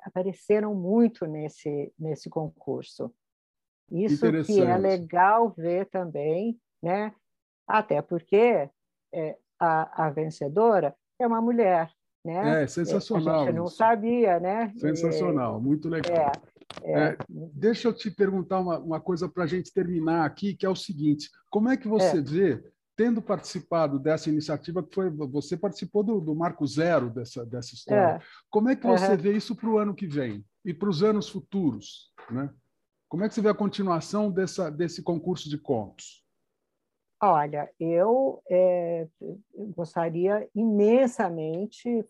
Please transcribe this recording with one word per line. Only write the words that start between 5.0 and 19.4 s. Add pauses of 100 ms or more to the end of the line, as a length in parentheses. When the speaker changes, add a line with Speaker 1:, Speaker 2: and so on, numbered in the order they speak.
Speaker 1:
ver
também, (220)
né? (540)
Até
porque, (440)
é, (220)
a,
a
vencedora (240)
é
uma
mulher, (340)
né?
Speaker 2:
É,
sensacional
Speaker 1:
É,
a
gente
não
Speaker 2:
isso.
Speaker 1:
sabia,
né?
Speaker 2:
Sensacional,
Speaker 1:
É,
Speaker 2:
muito
legal. (520)
Speaker 1:
é,
é.
Speaker 2:
É, (120)
deixa
eu
te
perguntar
uma,
uma
coisa
pra